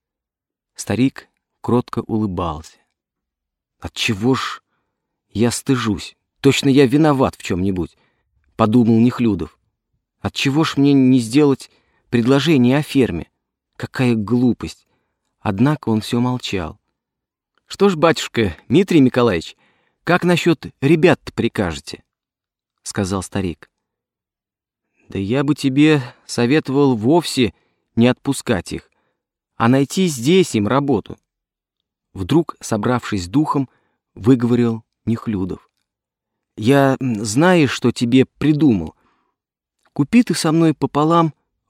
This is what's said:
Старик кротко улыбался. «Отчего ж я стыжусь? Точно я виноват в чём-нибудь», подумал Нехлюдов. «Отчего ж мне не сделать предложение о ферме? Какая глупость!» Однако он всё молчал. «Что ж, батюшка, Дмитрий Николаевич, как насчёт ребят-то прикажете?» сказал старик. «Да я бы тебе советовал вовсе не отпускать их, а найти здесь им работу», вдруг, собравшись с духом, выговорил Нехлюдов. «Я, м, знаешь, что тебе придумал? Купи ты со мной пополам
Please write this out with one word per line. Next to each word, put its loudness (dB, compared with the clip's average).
Старик -4
кротко -4
улыбался. -6
«Отчего -2
ж -10
я 0
стыжусь? -4
Точно 2
я 4
виноват 2
в -20
чём-нибудь», -4
подумал 2
Нехлюдов. -2
«Отчего -2
ж -4
мне 4
не 4
сделать 0
предложение 2
о -2
ферме? -2
Какая -2
глупость!» -2
Однако -2
он 0
всё -4
молчал. -6
«Что 0
ж, -2
батюшка, 0
Дмитрий 2
Николаевич, 0
как 0
насчёт 0
ребят-то 2
прикажете?» -6
сказал -4
старик. -8
«Да -10
я -4
бы 0
тебе 2
советовал 0
вовсе 0
не 4
отпускать -4
их, -12
а 0
найти 0
здесь 0
им 0
работу», -2
вдруг, -2
собравшись -4
с -12
духом, -2
выговорил 0
Нехлюдов. -6
«Я, 2
м, -4
знаешь, 2
что -2
тебе 2
придумал? 0
Купи 2
ты -2
со -2
мной 4
пополам 0